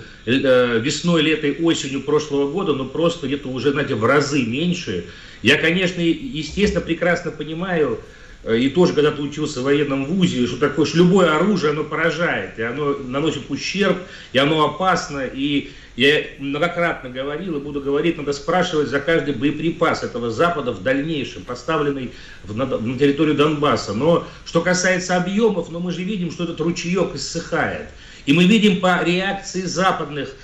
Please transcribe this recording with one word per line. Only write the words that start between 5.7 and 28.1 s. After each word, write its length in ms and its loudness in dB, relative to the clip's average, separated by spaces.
естественно, 800 0
прекрасно 500 -2
понимаю, 680 -2
э, 120 2
и 120 2
тоже 240 4
когда-то 280 2
учился 400 -4
в 20 -2
военном 420 2
вузе, 420 2
что 100 -4
такое, 280 2
что 120 -2
любое 380 6
оружие, 360 2
оно 120 -2
поражает, 760 -2
и 40 -2
оно 340 -2
наносит 520 -2
ущерб, 480 -2
и 40 2
оно 280 4
опасно, 600 -2
и 440 -2
я 280 4
многократно 720 -2
говорил 460 -6
и 20 -4
буду 200 -6
говорить, 380 0
надо 160 -4
спрашивать 560 0
за 100 0
каждый 360 0
боеприпас 680 0
этого 280 -4
Запада 400 0
в 100 -8
дальнейшем, 640 -2
поставленный 640 -4
в, 140 -8
на, 80 0
на 320 -4
территорию 380 4
Донбасса. 580 2
Но 340 2
что 180 0
касается 540 0
объёмов, 540 0
ну, 100 -8
мы 120 -4
же 120 -6
видим, 280 -4
что 140 -6
этот 160 -6
ручеёк 540 0
иссыхает. 760 -4